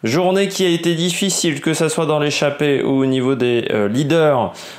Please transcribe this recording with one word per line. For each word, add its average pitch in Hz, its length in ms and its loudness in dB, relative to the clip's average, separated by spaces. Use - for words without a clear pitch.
journée 180 460 2
qui 185 180 -2
a 175 40 2
été 170 260 0
difficile, 175 640 -2
que 160 140 0
ça 160 140 0
soit 160 180 -2
dans 151 120 0
l'échappée 143 640 0
ou 135 200 2
au 135 40 2
niveau 131 300 0
des, 120 340 0
euh, 107 160 0
leaders, 139 640 2